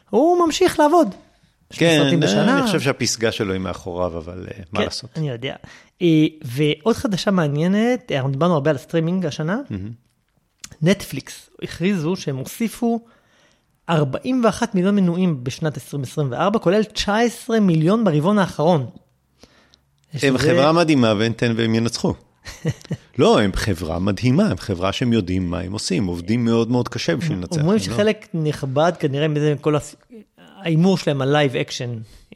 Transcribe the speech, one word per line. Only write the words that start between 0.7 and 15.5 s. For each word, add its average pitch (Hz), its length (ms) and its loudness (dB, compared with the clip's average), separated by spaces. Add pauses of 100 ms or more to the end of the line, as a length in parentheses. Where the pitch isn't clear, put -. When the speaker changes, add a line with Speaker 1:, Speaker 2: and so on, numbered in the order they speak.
Speaker 1:
לעבוד. 294 340 4 (560)
שני 160 180 2
Speaker 2:
כן, 160 140 4
Speaker 1:
סרטים 139 200 2
Speaker 2:
אה, - 60 2
Speaker 1:
בשנה. 254 300 4
Speaker 2:
אני 262 80 0
חושב 180 140 0
שהפסגה 120 520 -2
שלו 98 200 -2
היא 95 80 -2
מאחוריו, 87 580 -4
אבל, 90 320 -12
אה, 98 120 -14 (100)
מה 98 60 -4
Speaker 1:
כן, 101 60 0
Speaker 2:
לעשות? - 320 -8
Speaker 1:
אני 156 140 -4
יודע. 120 240 -8 (480)
אה, 175 40 4 (380)
ועוד 147 520 -2
חדשה 208 340 -2
מעניינת, 185 840 0
אה, 143 40 0
אנחנו 135 140 -2
דיברנו 160 240 2
הרבה 147 160 2
על 143 60 2
הסטרימינג 170 500 -2
השנה. 160 320 -4 (120)
Speaker 2:
מהמם. 101 200 -8 (920)
Speaker 1:
נטפליקס - 680 -2 (120)
הכריזו 175 540 -2
שהם 147 200 -6
הוסיפו 233 640 -4 (880)
ארבעים 165 560 0
ואחת 220 300 0
מיליון 190 220 2
מנויים 170 480 0
בשנת 143 320 -4